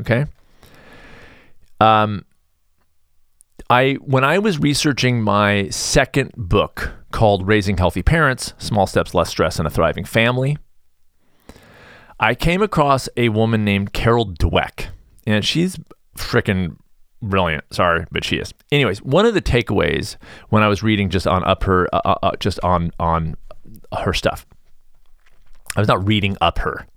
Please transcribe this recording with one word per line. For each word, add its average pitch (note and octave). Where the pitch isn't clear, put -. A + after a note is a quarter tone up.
okay? A#2+
Um, G#2+
I, C3+
when C3+
I D3+
was G3+
researching C3+
my G2+
second -
book F2+
called G2+
Raising G2+
Healthy F2
Parents: D3
Small G#2
Steps, -
Less E2+
Stress, D#2+
and E2
a D2+
Thriving D#2+
Family, B2+
I A2
came F3
across C#3+
a A#2+
woman A2
named G2+
Carol A#2
Dweck, E2+
and G#2+
she's F3
frickin' F#2
brilliant. F#2
Sorry, E2+
but -
she -
is. -
Anyways, A#2
one E3+
of A#3
the F3+
takeaways F2+
when A2
I G#2+
was G2+
reading G#2
just F#2
on F2+
up F#2+
her, F#2
uh, F#2+
uh, F#2+
uh, F#2
just -
on, F2
on E2
her G2+
stuff, -
I G2
was G#2
not G2+
reading G2+
up E2
her. -